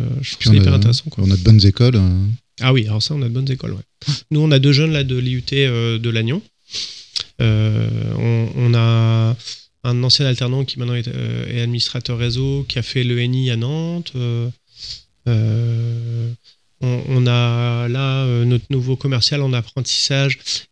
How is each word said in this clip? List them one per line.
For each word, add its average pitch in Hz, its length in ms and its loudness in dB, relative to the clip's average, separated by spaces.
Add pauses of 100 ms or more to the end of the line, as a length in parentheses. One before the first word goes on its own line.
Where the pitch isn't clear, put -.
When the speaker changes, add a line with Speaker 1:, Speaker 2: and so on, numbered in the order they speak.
(220)
Speaker 1:
je - 100 -8
trouve - 80 -10
Speaker 2:
Puis 117 100 2
Speaker 1:
ça - 20 8
Speaker 2:
on - 80 8
Speaker 1:
hyper 92 140 6
Speaker 2:
a, - 20 6
Speaker 1:
intéressant, 110 340 2
quoi. 98 180 -2
Speaker 2:
on 95 40 4
a 98 40 4
de 92 60 0
bonnes 104 240 8
écoles, 120 300 4
euh. 95 300 2 (360)
Speaker 1:
Ah 131 120 2
oui, 120 140 2
alors 107 160 -2
ça, - 120 -4
on 143 80 -4
a - 60 -2
de 113 40 -4
bonnes 131 180 -2
écoles, 117 220 -6
ouais. - 400 -8 (180)
Nous, 151 80 2
on 156 120 4
a 139 80 6
deux 139 140 4
jeunes 156 180 2
là, 143 120 0
de 131 140 -2
l'I 127 160 -2
U 123 80 -4
T, 139 240 0
euh, 117 340 0
de 117 120 -4
Lannion. 113 300 -2 (1000)
Euh, 110 460 2 (320)
on, 113 360 0
on 120 200 2
a 113 600 2 (480)
un 123 200 0
ancien 127 240 2
alternant 127 360 -2
qui - 140 -8
maintenant 123 180 -4
est, 117 120 -6
euh, 120 400 -6 (100)
est 117 40 -2
administrateur 120 580 -4
réseau, 131 480 -2
qui - 100 -6
a 117 60 -2
fait 127 200 -4
l'E 123 160 0
N 123 140 -2
I 131 160 0
à 120 60 -2
Nantes. 160 600 -6
Euh, 120 320 -4 (800)
euh, 117 1040 -2 (520)
on, 123 280 -2
on 127 180 2
a 120 640 0
là, 135 340 -2
euh, 120 220 0
notre 123 240 2
nouveau 131 260 -2
commercial 135 460 -2
en 135 120 0
apprentissage 135 840 -2 (320)